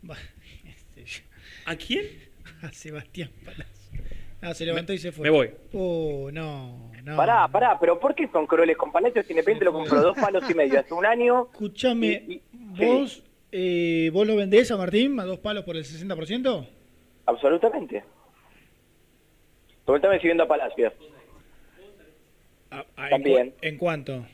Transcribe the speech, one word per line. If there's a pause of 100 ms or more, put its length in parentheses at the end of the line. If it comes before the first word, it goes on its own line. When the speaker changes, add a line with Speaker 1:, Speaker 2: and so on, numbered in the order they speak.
Speaker 1:
Bah, (260)
<laughs> (320)
este, (420)
Speaker 2:
¿A
quién? (560)
Speaker 1:
A
Sebastián (120)
Palacio. (680)
No,
se
levantó
Speaker 2:
Me,
Speaker 1:
y
se
fue.
Speaker 2:
me
voy. (240)
Speaker 1:
Oh,
no, (120)
no.
Speaker 3:
Pará,
pará,
pero
¿por
qué
son
crueles
con
Palacio
si
Independiente
Speaker 1:
Se
Speaker 3:
lo
Speaker 1:
fue.
Speaker 3:
compró
dos
palos
y
medio
hace
un
año?
Speaker 1:
Escuchame,
Speaker 3:
Y,
y, (100)
Speaker 1:
¿vos,
Speaker 3:
sí. (280)
Speaker 1:
eh,
vos
lo
vendés
a
Martín
a
dos
palos
por
el
sesenta
por
ciento? (580)
Speaker 3:
Absolutamente. (1800)
Pregúntame
si
vendo
a
Palacio. (1800)
Speaker 1:
Ah, (120)
ah,
¿en
Speaker 3:
También.
Speaker 1:
cua-,
en
cuánto?